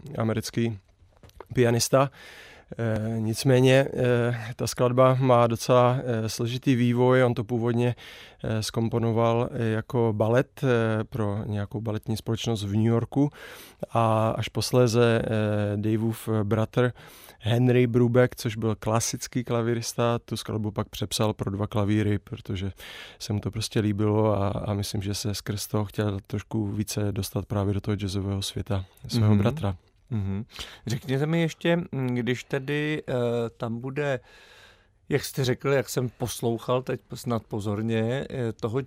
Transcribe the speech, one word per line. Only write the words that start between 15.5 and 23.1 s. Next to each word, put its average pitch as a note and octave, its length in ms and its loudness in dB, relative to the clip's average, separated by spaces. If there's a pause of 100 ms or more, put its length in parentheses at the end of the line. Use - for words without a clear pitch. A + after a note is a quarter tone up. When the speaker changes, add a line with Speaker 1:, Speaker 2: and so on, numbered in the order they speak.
Speaker 1:
Daveův A2 520 -2 (140)
bratr A2+ 500 0 (480)
Henry B2 460 4
Brubeck, B2 500 4
což A2 200 -6
byl A2 220 -2
klasický A2+ 680 -2
klavírista, A#2 720 0
tu - 180 -8
skladbu G#2+ 340 -4
pak G#2+ 180 -4
přepsal G#2+ 440 -2
pro - 180 -6
dva G2+ 160 -2
klavíry, G#2 520 0
protože G2 540 -8 (460)